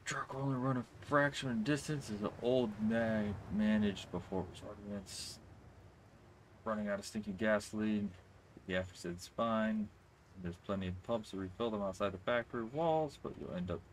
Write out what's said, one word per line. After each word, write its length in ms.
Truck 300
will 80
only 140
run 200
a 80
fraction 440
of 140
distance 460
as 100
the 100
old 280
mag 540
managed 560
before 320
it 80
was 120
running. 400
It's 360
running 240
out 100
of 60
stinking 340
gasoline. 720
The 100
after 180
said 180
it's 160
fine. 600
There's 140
plenty 320
of 140
pumps 280
to 60
refill 340
them 120
outside 300
the 60
factory 460
walls, 580
but 180
you'll 160
end 140
up 100